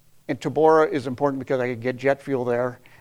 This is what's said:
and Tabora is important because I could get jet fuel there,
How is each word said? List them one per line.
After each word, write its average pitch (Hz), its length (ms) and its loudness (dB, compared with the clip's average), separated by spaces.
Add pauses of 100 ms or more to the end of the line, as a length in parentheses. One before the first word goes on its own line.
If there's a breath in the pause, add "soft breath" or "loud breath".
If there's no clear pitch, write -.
(280)
and 147 140 -6
Tabora 156 500 4
is 135 140 -4
important 135 340 -2
because 131 200 -4
I 123 100 -2
could 117 120 -8
get 123 160 -4
jet 135 220 0
fuel 131 260 -4
there, 123 340 -2 (220 soft breath)